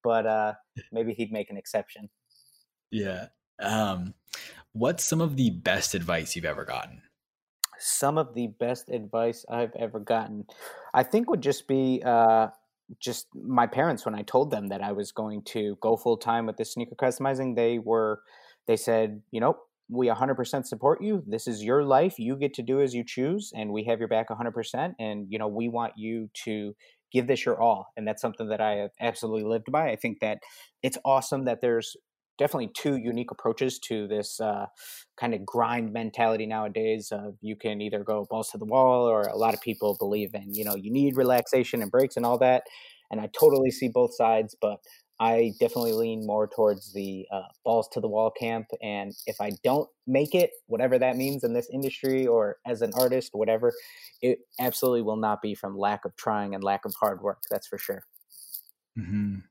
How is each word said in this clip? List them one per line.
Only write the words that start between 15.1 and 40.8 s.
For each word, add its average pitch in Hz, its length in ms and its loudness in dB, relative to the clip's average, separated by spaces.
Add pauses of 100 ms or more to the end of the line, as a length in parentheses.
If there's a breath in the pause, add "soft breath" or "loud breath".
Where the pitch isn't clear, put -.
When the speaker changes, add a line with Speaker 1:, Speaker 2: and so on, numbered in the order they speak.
Speaker 1:
going 107 300 -6
to 104 360 -4
go 113 160 4
full 113 220 0
time 117 280 0
with 110 120 -6
the 113 80 -4
sneaker - 300 -8
customizing, 131 600 0
they 117 240 2
were, 110 420 2 (460 soft breath)
they 113 80 4
said, 107 460 0 (100)
you 117 80 -4
know, 139 200 2 (280)
"We 120 220 0
a 113 40 2
hundred 131 220 2
percent 127 320 -4
support - 340 2
you. 202 240 -2
This 107 220 -6
is 107 160 -4
your 135 220 4
life. 143 340 4
You 120 160 -2
get 139 200 -2
to 127 80 -6
do 135 180 0
as 131 120 2
you 120 120 -4
choose, 165 500 -4
and 107 160 -6
we 107 140 -4
have 117 140 0
your 113 100 -4
back 113 200 0
a 113 60 -6
hundred 117 160 -4
percent. 127 480 -6
And, 104 300 -8
you 107 100 -6
know, 107 80 -4
we 117 220 -4
want 117 260 -4
you 110 340 -8 (140)
to 104 320 -6 (380 soft breath)
give 123 140 2
this 131 180 0
your 117 160 0
all." 113 340 2
And 107 100 -8
that's 107 160 -4
something 113 280 -6
that 107 100 -2
I 107 160 2
have 101 240 -4
absolutely 110 500 -4
lived 113 220 -2
by. 151 180 2
I 110 60 -2
think 110 240 -6
that 107 200 -2 (440 loud breath)
it's 131 220 -2
awesome 135 400 2
that 117 160 -2
there's 117 340 0 (420)
definitely 139 380 0
two 143 200 0
unique 120 340 -4
approaches 123 480 -2
to 107 300 -6
this, 104 320 -4
uh, 104 260 -2 (540 loud breath)
kind 117 160 -2
of 95 100 -8
grind 117 480 0
mentality 113 540 0
nowadays. 110 640 -2
Uh, 104 280 -8
you 107 160 -8
can 107 260 -6
either 104 220 -4
go 104 240 -2
balls 110 220 -6
to - 80 -12
the 104 80 -8
wall, 123 420 6
or 107 160 4
a 104 140 -2
lot 113 160 4
of - 80 -4
people 107 380 0
believe 104 340 -2
in, 101 200 -10
you 107 100 -4
know, 104 120 -4
you 101 160 -6